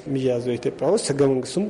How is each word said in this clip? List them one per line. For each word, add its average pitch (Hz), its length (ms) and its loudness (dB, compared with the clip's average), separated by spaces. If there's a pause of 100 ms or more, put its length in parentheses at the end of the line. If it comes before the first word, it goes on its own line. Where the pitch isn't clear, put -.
የሚያዘው 127 520 0
ኢትዮጵያ 127 340 -4
ውስጥ። 208 180 2
ህገ 139 200 0
መንግስቱም 135 440 0